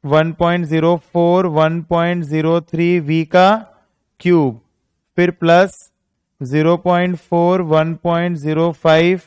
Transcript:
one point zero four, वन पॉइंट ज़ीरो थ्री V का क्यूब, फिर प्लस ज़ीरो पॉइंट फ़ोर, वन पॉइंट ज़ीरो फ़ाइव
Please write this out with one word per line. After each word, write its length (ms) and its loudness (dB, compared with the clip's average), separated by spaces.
one 300 0
point 320 -2
zero 260 0
four, 360 0
वन 320 0
पॉइंट 340 -2
ज़ीरो 380 -2
थ्री 260 -4
V 280 -2
का 220 4
क्यूब, 400 0
फिर 120 0
प्लस 600 0
ज़ीरो 360 0
पॉइंट 400 -2
फ़ोर, 460 -2
वन 320 0
पॉइंट 320 -2
ज़ीरो 360 -2
फ़ाइव 540 2